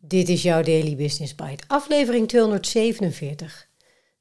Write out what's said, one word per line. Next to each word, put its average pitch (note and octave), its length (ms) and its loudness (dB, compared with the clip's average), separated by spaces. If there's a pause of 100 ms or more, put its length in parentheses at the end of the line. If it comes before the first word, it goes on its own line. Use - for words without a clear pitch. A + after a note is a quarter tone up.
Dit F3 280 0
is F3 120 2
jouw E3 200 2
Daily D#3 340 2
Business C#3+ 400 -6
Bite, C#3+ 320 -12
aflevering C#4 600 0
tweehonderdzevenenveertig. G#3 1400 -2 (520)